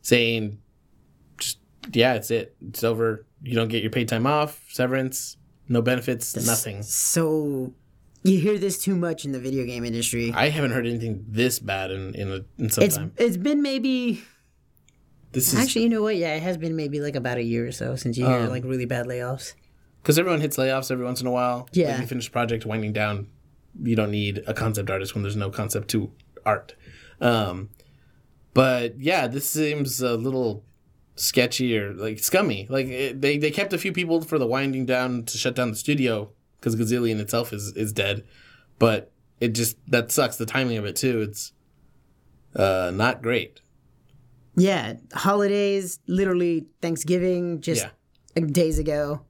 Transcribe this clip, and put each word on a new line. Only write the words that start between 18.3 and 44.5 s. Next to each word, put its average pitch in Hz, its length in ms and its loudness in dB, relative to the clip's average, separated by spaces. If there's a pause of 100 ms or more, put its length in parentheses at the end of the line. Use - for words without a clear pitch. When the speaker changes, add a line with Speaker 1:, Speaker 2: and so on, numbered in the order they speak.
Speaker 1:
Um, 117 140 0
Speaker 2:
like, 127 140 -4
really 127 220 -2
bad 123 200 -4
layoffs. 123 480 -6 (500)
Speaker 1:
'cause 147 140 6
everyone 170 220 2
hits 151 160 -2
layoffs 131 360 0
every 127 120 -4
once 127 160 -4
in 127 60 -4
a 123 60 0
while. 123 400 0
Speaker 2:
Yeah. 160 200 4
Speaker 1:
Like, 127 100 -2
you 117 40 -4
finish 120 220 -6
a - 20 -12
project, 117 340 -2
winding 107 280 -2
down, 104 340 0 (560)
you 117 140 2
don't 107 160 2
need 101 340 0
a 107 80 -2
concept 104 360 -2
artist 95 240 -2
when 101 100 -2
there's 101 100 -2
no 98 160 -2
concept 104 380 -4
to - 240 -2 (340)
art. - 300 -2 (440)
Um, 104 500 0 (840)
but, 123 480 2
yeah, 151 260 2
this 131 240 -4
seems 147 500 -2
a 123 140 2
little 117 480 -2 (540)
sketchy 123 600 2
or, 101 180 -2
like, 107 260 -6
scummy. 127 500 2
Like, 131 160 0
it, 131 340 -4
they, 143 160 4
they 147 140 2
kept 190 220 -2
a 180 60 0
few 190 140 -2
people 165 280 2
for 160 180 -2
the 127 80 2
winding 131 400 0
down 127 380 0
to - 120 -6
shut 127 200 -2
down 123 140 0
the 110 60 -6
studio 120 540 0 (300)
'cause 113 160 0
Gazillion 113 420 2
itself 117 340 -2
is, 101 220 -8
is 107 180 -2
dead. 101 300 -2 (560)
But 110 320 2 (300)
it 120 80 2
just, 113 300 -2 (100)
that 120 240 2
sucks, 127 240 0
the 113 100 -4
timing 127 300 -2
of 107 80 -4
it, 101 100 -6
too. 120 280 0
It's, 104 300 -8 (1000)
uh, 92 400 2
not 117 260 0
great. 117 400 -2 (960)